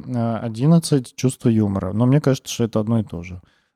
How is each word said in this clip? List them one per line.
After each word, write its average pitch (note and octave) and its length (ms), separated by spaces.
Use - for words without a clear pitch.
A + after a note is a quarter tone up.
а, A#2 280
одиннадцать C#3 720
чувство - 340
юмора. G2 440
Но A2+ 140
мне C#3 120
кажется, C3+ 340
что A#2+ 120
это A2 160
одно A2+ 180
и G#2 40
то F2 200
же. F2+ 180